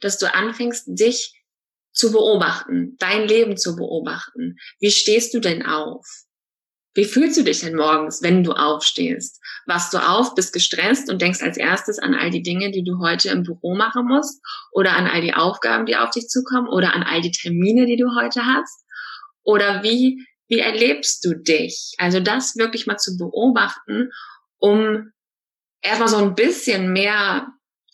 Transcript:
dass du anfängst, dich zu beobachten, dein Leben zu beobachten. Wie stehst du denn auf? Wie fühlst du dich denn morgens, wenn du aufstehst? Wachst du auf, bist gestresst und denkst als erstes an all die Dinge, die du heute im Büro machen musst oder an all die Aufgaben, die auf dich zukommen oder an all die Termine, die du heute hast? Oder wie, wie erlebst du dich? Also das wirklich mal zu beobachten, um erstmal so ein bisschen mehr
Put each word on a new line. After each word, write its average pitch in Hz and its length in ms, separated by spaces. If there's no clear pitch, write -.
dass 202 160
du - 160
anfängst, 233 540
dich 220 460
zu 226 140
beobachten, 175 880
dein 208 280
Leben 220 300
zu 175 180
beobachten. 175 800
Wie 202 120
stehst 214 420
du 240 60
denn 170 260
auf? 156 400
Wie 202 120
fühlst 294 320
du 285 60
dich 156 160
denn 165 160
morgens, 156 480
wenn 180 200
du 170 100
aufstehst? - 840
Wachst 180 280
du 185 40
auf, 214 380
bist - 180
gestresst 220 560
und 185 120
denkst 180 200
als 175 160
erstes 190 420
an 180 160
all - 140
die 175 120
Dinge, 180 300
die 190 120
du 180 160
heute 170 300
im 180 140
Büro 175 320
machen 226 320
musst 285 340
oder 190 240
an 180 120
all 170 140
die 170 120
Aufgaben, 131 520
die 113 100
auf - 160
dich 233 160
zukommen 254 400
oder - 280
an 180 80
all 170 180
die 175 100
Termine, 185 540
die 240 120
du 247 180
heute 240 300
hast? - 400
Oder 202 400
wie, 247 400
wie 226 120
erlebst 233 640
du 170 100
dich? - 640
Also 180 220
das 214 360
wirklich 226 320
mal 208 100
zu 185 200
beobachten, 214 920
um 214 540
erstmal 226 280
so 214 80
ein 196 180
bisschen 202 580
mehr 196 540